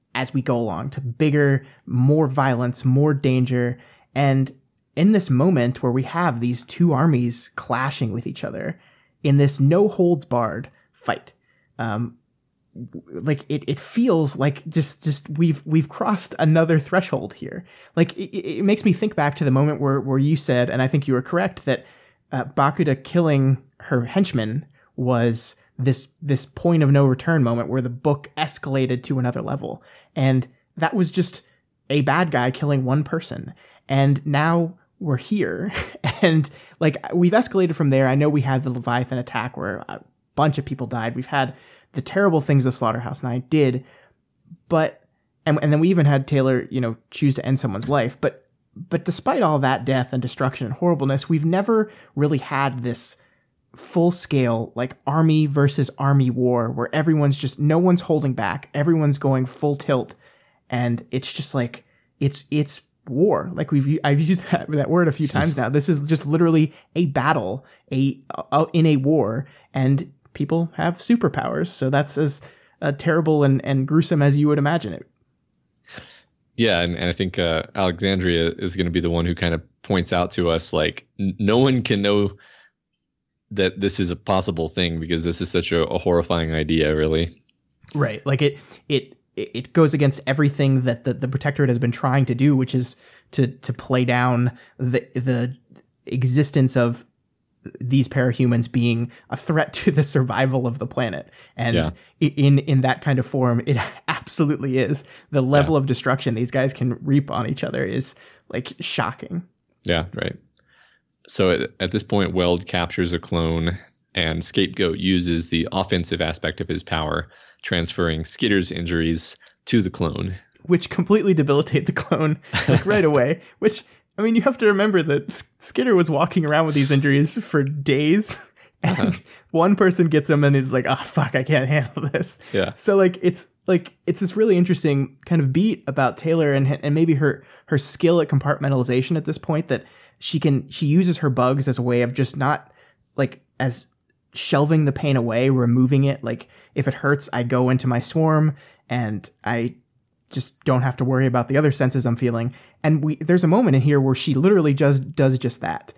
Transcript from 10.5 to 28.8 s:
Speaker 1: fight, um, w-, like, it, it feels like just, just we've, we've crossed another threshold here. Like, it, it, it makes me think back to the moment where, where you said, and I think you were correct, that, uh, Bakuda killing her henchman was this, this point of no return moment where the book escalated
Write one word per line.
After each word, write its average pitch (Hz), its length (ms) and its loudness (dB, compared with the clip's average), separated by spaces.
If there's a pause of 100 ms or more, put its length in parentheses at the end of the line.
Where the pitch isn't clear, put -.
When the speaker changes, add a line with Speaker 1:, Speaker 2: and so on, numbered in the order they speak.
Speaker 1:
fight, - 400 -8 (480)
um, 113 360 -6 (760)
w-, - 280 -14
like, 143 280 -2
it, 143 180 -6
it 143 140 -4
feels 170 560 0
like 143 320 -2
just, - 340 -4
just 147 280 -4
we've, 156 360 0
we've 156 220 2
crossed - 500 -4
another 160 400 4
threshold - 560 -2
here. - 300 -12 (320)
Like, 170 200 2
it, 185 200 -8
it, - 220 -8
it 202 60 -2
makes 208 200 2
me 202 80 6
think - 240 -2
back 147 200 0
to 160 80 -2
the 135 60 2
moment 143 300 2
where, 139 200 0
where 135 180 -2
you 147 180 2
said, 123 340 0
and 131 100 -2
I 131 60 2
think 139 220 -2
you 131 60 2
were 123 80 0
correct, 180 420 -4
that, 127 200 -2 (460)
uh, 127 140 -4
Bakuda 143 580 0
killing 139 600 2 (180)
her 123 240 -2
henchman 131 600 -2 (300)
was 120 600 0 (200)
this, 131 320 -2 (140)
this 143 240 -2
point 165 380 0
of 139 80 4
no 143 120 6
return 135 380 2
moment 117 260 -2
where 127 140 -2
the 123 80 -4
book 143 460 -4
escalated 135 680 -2